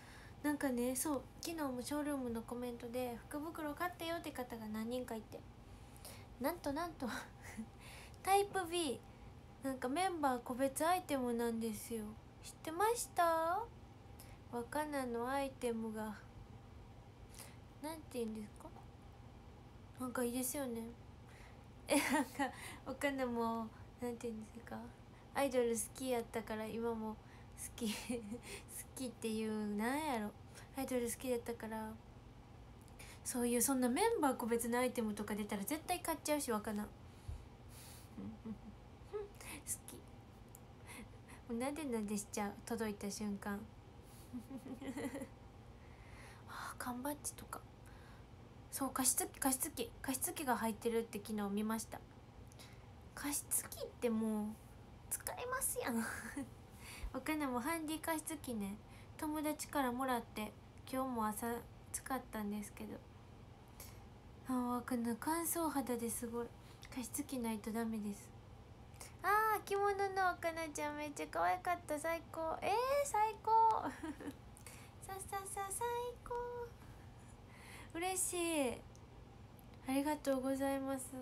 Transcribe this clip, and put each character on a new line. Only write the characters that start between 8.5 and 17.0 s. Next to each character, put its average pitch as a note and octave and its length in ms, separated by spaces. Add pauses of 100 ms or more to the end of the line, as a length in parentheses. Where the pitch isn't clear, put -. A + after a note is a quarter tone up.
B、 D#4+ 340 (640)
な C4+ 100
ん B3+ 60
か B3+ 100
メ E4+ 180
ン F4 140
バ C4 160
ー A#3 40
個 B3 140
別 C4+ 320
ア F4+ 80
イ F4+ 80
テ D4+ 140
ム B3 160
な A#3 180
ん A3+ 80
で A3+ 160
す A3 200
よ。 A3 100 (400)
知 - 60
っ - 60
て - 140
ま G#4 240
し - 140
た？ E4+ 560 (880)
若 A#3+ 320
菜 C#4+ 220
の A#3 220
ア C#4 140
イ C4+ 80
テ B3 220
ム A3+ 200
が。 G#3+ 260 (1600)